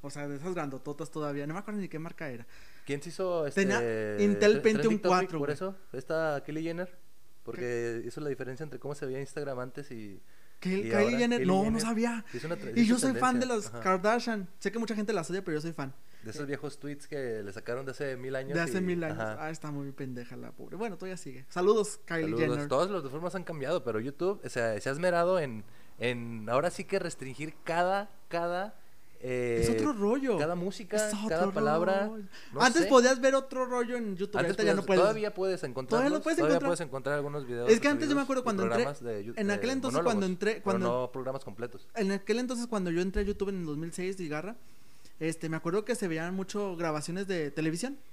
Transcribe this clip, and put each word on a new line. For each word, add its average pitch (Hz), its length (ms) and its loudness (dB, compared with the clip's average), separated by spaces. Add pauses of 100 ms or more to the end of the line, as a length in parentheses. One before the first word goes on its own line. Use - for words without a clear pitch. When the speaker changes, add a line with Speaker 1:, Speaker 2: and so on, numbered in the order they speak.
Speaker 1:
O 143 80 -10
sea, 143 180 -6
de 143 80 -4
esas 175 180 -6
grandototas 147 560 -6
todavía. 147 360 -4
No 151 80 -4
me 190 60 -4
acuerdo 208 200 -6
ni 180 80 -4
qué 160 100 -8
marca 165 320 -8
era. 113 160 -10 (400)
Speaker 2:
¿Quién 143 160 -2
se 175 80 -10
hizo, 175 360 0
este, 170 200 2
Speaker 1:
Tenía 196 120 4 (400)
Intel 208 360 6
Speaker 2:
tre-, 139 80 2
Speaker 1:
Pentium 220 100 6 (100)
Speaker 2:
trending 220 180 4
topic 180 80 2
Speaker 1:
cuatro, 180 300 4
Speaker 2:
por 143 100 0
Speaker 1:
güey. 147 60 0
Speaker 2:
eso? 190 220 -6 (160)
Esta 151 520 -2
Kylie 151 180 -4
Jenner. 170 320 -4 (500)
Porque 117 640 -2
hizo 123 140 -6
la 151 80 -4
diferencia 131 360 -4
entre 135 140 -8
cómo 139 160 -6
se 143 120 -6
veía 131 140 -4
Instagram 139 380 -6
antes 131 320 -8
y, 107 300 -10 (380)
Speaker 1:
¿Qué, 180 200 -2
Speaker 2:
y 202 40 0
Speaker 1:
Kylie 226 140 0
Speaker 2:
ahora. 233 220 6
Speaker 1:
Jenner? 240 220 4
Speaker 2:
Kylie 190 60 2
Speaker 1:
No, 185 120 6
no 196 60 4
Speaker 2:
Jenner 220 180 2
Speaker 1:
sabía. 226 500 0
Speaker 2:
hizo - 140 -6
una 170 100 -4
tre-, 202 200 -8
Speaker 1:
Y 233 40 6
Speaker 2:
hizo 233 140 8
Speaker 1:
yo 247 40 2
soy 262 160 4
fan 247 260 4
de - 60 -
Speaker 2:
tendencia. 247 100 0
Speaker 1:
los 208 100 -2
Speaker 2:
Ajá. 120 140 -8
Speaker 1:
Kardashian. 208 680 2 (100)
Sé 202 140 -2
que 220 60 -4
mucha 226 160 -2
gente 214 180 0
las 170 180 0
odia, 190 140 -2
pero 160 120 0
yo 151 60 0
soy 165 100 -4
fan. 135 220 -6 (300)
Speaker 2:
De 110 60 -8
esos 147 120 -6
Speaker 1:
Eh, 143 40 -4
Speaker 2:
viejos 143 320 -6
tweets 143 280 -8
que 120 360 -4
le 101 100 -8
sacaron 117 340 -6
de 131 60 -6
hace 135 240 -4
mil 131 200 -6
años 135 180 -4
Speaker 1:
de 170 80 2
hace 156 160 0
Speaker 2:
y, 185 40 0
Speaker 1:
mil 175 220 0
años. 156 140 -4
Speaker 2:
ajá. 110 200 -2
Speaker 1:
Ah, 156 120 -6
está 156 200 -8
muy 139 220 -6
pendeja 127 440 -8
la 120 160 -12
pobre. 131 240 -12
Bueno, 202 200 -4
todavía 185 220 -8
sigue. 131 320 -10
Saludos, 208 560 4
Kylie 165 180 0
Speaker 2:
Saludos. 156 160 2 (160)
Speaker 1:
Jenner. 143 120 -2
Speaker 2:
Todas 151 220 4
las 190 100 -2
plataformas 151 340 -6
han 180 100 -4
cambiado, 160 400 -2
pero 110 160 0
YouTube, 175 420 -2
o 123 60 -8
sea, 113 320 0
se - 80 -2
ha 135 40 0
esmerado 175 480 4
en, 117 240 -4 (340)
en 117 520 -2
ahora 147 200 4
sí 190 140 -8
que 196 140 0
restringir 147 560 -6 (100)
cada, 185 460 2 (180)
cada, 175 460 -2 (480)
eh, 123 400 0
Speaker 1:
Es 113 80 4
otro 117 240 2
rollo. 226 420 2
Speaker 2:
cada 160 200 2
música, 190 400 -4 (120)
Speaker 1:
Es 214 60 -2
otro 214 140 -2
Speaker 2:
cada 180 240 4
palabra, 190 560 4
Speaker 1:
rollo. 220 160 -8 (280)
Speaker 2:
no - 80 -2
Speaker 1:
Antes 254 220 8
Speaker 2:
sé. - 80 4
Speaker 1:
podías 254 300 10
ver 269 140 6
otro 262 300 0
rollo 247 320 -2
en 220 200 -4
YouTube, 196 220 -4
Speaker 2:
Antes 170 120 2
Speaker 1:
ahorita 196 120 0
ya 202 100 6
Speaker 2:
podías, 196 40 4
Speaker 1:
no 196 100 0
puedes. 190 160 6
Speaker 2:
todavía 208 320 4
puedes 185 300 0
encontrarlos, 131 240 -4 (140)
Speaker 1:
Todavía 302 160 4
lo - 40 -2
puedes 320 160 2
Speaker 2:
todavía - 180 6
Speaker 1:
encontrar. 277 120 2
Speaker 2:
puedes 170 180 2
encontrar 135 300 -2
algunos 143 300 -4
videos 120 240 2
Speaker 1:
Es 226 100 10
que 285 80 4
antes 294 220 2
yo 285 40 2
me 277 60 2
Speaker 2:
resubidos 277 40 0
Speaker 1:
acuerdo 269 160 0
Speaker 2:
y - 40 -8
Speaker 1:
cuando 202 200 0
entré, 117 200 2
Speaker 2:
programas 143 180 -6
de 107 220 -4
Yu-, 113 140 -8
Speaker 1:
en 202 120 0
aquel 202 200 0
Speaker 2:
eh, - 20 -2
Speaker 1:
entonces 262 240 -2
Speaker 2:
monólogos, 240 160 4
Speaker 1:
cuando 196 140 2
entré, 185 260 0
Speaker 2:
pero - 120 -6
Speaker 1:
cuando 190 220 2 (140)
Speaker 2:
no 123 120 -4
programas 131 320 -6
completos. 113 500 -10
Speaker 1:
en 196 180 0
aquel 202 280 0
entonces 240 260 -4
cuando 196 240 -2
yo 165 100 2
entré 196 220 0
a - 20 2
YouTube 202 240 -2
en 196 120 -4
el 170 40 -4
dos 147 140 -4
mil 165 160 -4
seis 190 240 -4
de 185 60 -6
Igarra, 156 320 -6 (600)
este, 160 320 -2
me 160 80 -2
acuerdo 185 260 0
que 240 120 0
se 196 120 -2
veían 165 260 -2
mucho 190 440 -2
grabaciones 165 500 -2
de 165 220 0
televisión. 170 480 -2 (140)